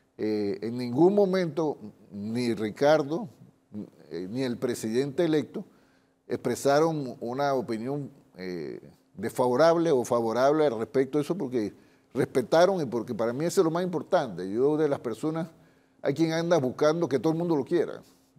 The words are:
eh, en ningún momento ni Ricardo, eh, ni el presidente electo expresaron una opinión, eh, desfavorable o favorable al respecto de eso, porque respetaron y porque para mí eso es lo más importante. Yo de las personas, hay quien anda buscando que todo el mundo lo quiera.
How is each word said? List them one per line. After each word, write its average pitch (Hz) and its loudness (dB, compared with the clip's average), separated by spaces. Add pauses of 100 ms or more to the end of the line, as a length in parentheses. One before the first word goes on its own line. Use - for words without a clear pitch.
(180)
eh, 104 -2
en 120 -6
ningún 131 4
momento 180 0 (340)
ni 113 -2
Ricardo, 143 2 (800)
eh, 87 -8
ni 127 -4
el 120 -2
presidente 127 -2
electo 156 -2 (640)
expresaron 139 0
una 135 -4
opinión, 127 -4 (260)
eh, 85 -10 (320)
desfavorable 135 2
o 123 2
favorable 123 2
al 113 2
respecto 135 0
de 143 -2
eso, 170 -4
porque 120 -4 (400)
respetaron 156 2
y 143 -2
porque 117 -6
para 113 -2
mí 143 -4
eso 175 0
es 165 6
lo 160 2
más 175 -2
importante. 127 -2
Yo 135 2
de 151 0
las 135 -2
personas, 156 -6 (520)
hay 143 0
quien 160 0
anda 170 2
buscando 151 2
que 127 0
todo 160 0
el 160 -2
mundo 170 0
lo 135 0
quiera. 85 -2 (380)